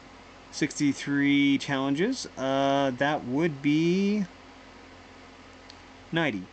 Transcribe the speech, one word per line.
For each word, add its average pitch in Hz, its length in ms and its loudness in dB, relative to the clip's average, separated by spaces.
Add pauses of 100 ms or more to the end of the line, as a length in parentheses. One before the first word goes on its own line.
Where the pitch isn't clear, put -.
(520)
Sixty-three 143 1040 2
challenges, 139 680 -2 (100)
uh, 135 600 0
that 143 260 -2
would 139 360 -2
be 175 680 2 (1900)
ninety. 135 400 0